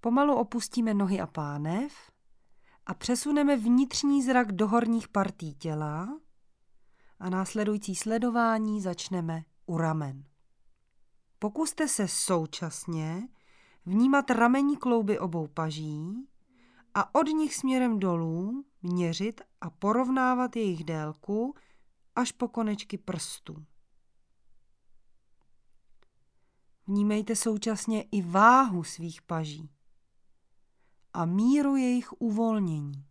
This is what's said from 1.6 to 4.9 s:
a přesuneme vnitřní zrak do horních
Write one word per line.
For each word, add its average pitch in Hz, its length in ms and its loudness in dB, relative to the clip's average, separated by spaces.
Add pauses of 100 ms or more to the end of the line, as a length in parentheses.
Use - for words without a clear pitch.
a - 80 -6
přesuneme 285 640 2
vnitřní 262 680 2
zrak 247 280 4
do 202 160 0
horních 226 400 2